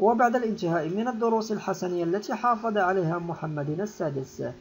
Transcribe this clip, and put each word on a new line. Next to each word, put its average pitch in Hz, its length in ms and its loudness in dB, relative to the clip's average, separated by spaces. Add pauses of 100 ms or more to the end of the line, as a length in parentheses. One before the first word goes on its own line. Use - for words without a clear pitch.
وبعد 233 360 6
الانتهاء 170 520 0
من 214 200 -2
الدروس 226 440 0
الحسنية 180 520 -2
التي 208 300 -2
حافظ 226 440 0
عليها 180 400 2
محمد 156 640 -4
السادس 143 640 -4 (180)